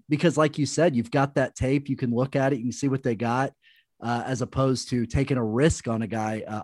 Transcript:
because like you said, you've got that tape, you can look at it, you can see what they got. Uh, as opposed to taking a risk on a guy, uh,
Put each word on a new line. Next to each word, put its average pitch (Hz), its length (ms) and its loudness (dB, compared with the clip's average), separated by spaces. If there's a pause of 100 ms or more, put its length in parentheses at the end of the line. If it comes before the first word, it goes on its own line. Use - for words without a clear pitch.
because 151 300 2
like 151 200 2
you 147 80 2
said, 151 300 2
you've 117 160 -2
got 143 240 2
that 131 180 0
tape, 139 360 0
you 131 80 -2
can 120 180 -2
look 135 220 0
at 135 160 2
it, 127 60 -2
you 113 40 -8
can 123 80 -2
see 139 160 -2
what 131 160 0
they 120 120 0
got. 117 360 -2 (500)
Uh, 120 240 -2
as 127 160 -4
opposed 131 460 0
to 123 180 0
taking 139 300 0
a 123 80 0
risk 123 460 2
on 113 140 0
a 110 40 -4
guy, 110 400 -4
uh, 107 160 -8